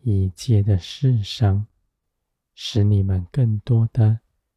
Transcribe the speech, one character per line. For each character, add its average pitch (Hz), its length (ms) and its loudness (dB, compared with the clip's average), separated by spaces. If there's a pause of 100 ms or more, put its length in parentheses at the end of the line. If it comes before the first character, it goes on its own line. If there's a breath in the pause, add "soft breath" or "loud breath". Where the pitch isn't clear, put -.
一 98 280 -2
切 104 320 0
的 101 160 2
事 123 440 -2
上， 101 440 -2 (880)
使 - 300 -4
你 101 180 2
们 92 280 -2
更 110 300 0
多 113 320 0
的 113 280 2 (360)